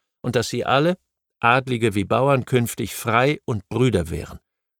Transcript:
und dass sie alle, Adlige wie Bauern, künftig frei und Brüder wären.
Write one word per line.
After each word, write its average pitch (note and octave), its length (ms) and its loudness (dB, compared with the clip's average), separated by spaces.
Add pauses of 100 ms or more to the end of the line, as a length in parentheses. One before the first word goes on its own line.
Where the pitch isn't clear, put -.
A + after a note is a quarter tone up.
(220)
und B2 140 -4
dass A2+ 140 0
sie B2 160 -4
alle, D3+ 320 2 (420)
Adlige A#2+ 560 2
wie G2+ 80 0
Bauern, B2 420 0
künftig A#2 500 -2
frei B2 500 2
und A2 240 -6
Brüder G#2+ 400 0
wären. - 300 -10 (400)